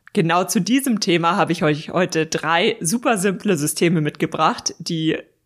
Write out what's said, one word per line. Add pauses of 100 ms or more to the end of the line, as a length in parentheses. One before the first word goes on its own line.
(120)
Genau
zu
diesem
Thema
habe
ich
euch
heute
drei
super
simple
Systeme
mitgebracht,
die (280)